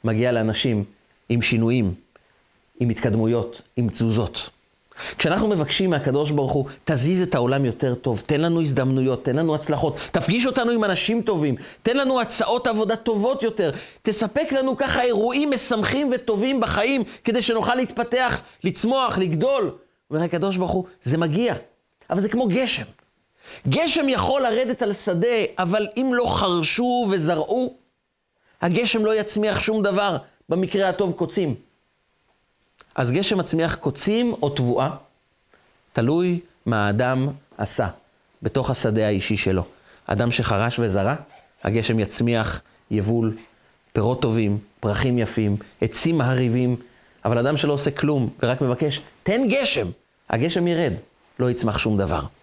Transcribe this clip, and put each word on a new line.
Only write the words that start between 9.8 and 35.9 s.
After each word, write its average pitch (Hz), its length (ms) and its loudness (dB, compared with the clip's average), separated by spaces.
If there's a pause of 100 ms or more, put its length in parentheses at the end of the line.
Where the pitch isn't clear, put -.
תפגיש 233 340 0
אותנו 240 240 0
עם 226 140 2
אנשים 208 380 0
טובים, 156 320 0 (280)
תן 240 140 2
לנו 262 240 2
הצעות 240 460 0
עבודה 214 300 0
טובות 233 460 0
יותר, 208 300 0 (300)
תספק 220 500 0
לנו 262 240 0
ככה 262 260 0
אירועים 247 480 2
משמחים 254 640 0
וטובים 247 460 0
בחיים, 233 420 0 (220)
כדי 240 180 2
שנוכל 226 320 0
להתפתח, 247 680 0 (240)
לצמוח, 247 540 0
לגדול." 185 520 0 (400)
אומר 156 120 -2
הקדוש 175 340 0
ברוך 180 140 -2
הוא, 185 140 0 (180)
"זה 143 160 0
מגיע, 170 360 0 (560)
אבל 180 100 0
זה 202 80 0
כמו 233 200 0
גשם." 208 360 0 (840)
גשם 294 400 2
יכול 262 340 2
לרדת 247 400 0
על 202 100 0
שדה, 208 520 0 (140)
אבל 190 280 0 (100)
אם 262 180 0
לא 240 120 2
חרשו 202 840 0
וזרעו, 180 640 0 (880)
הגשם 214 420 2
לא 214 100 2
יצמיח 208 460 0
שום 214 220 0
דבר, 196 340 2 (320)
במקרה 185 400 2
הטוב 185 240 0
קוצים. 165 420 -2 (1400)
אז 123 180 0
גשם 196 260 0
מצמיח 165 360 -2
קוצים 220 680 -2
או 143 80 0
תבואה? 131 400 0 (1000)